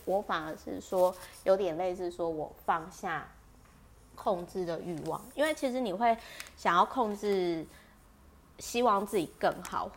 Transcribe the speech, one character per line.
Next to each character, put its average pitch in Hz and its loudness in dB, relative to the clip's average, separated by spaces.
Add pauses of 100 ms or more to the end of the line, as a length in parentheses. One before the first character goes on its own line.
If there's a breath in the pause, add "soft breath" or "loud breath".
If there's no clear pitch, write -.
我 190 2
反 185 -4
而 - -8
是 - -10
说， 185 4 (300 loud breath)
有 190 8
点 180 0
类 180 0
似 180 -4
说 175 -4
我 156 -4 (140)
放 175 0
下 165 -6 (880)
控 180 0
制 185 -4
的 165 -4
欲 170 -6
望， 156 -4 (140)
因 294 4
为 311 2
其 277 -2
实 254 -2
你 226 -2
会 226 4 (400 loud breath)
想 170 2
要 185 8
控 220 0
制， 180 0 (920 loud breath)
希 - 0
望 208 4
自 214 0
己 156 2 (100)
更 175 4 (120)
好， 185 -6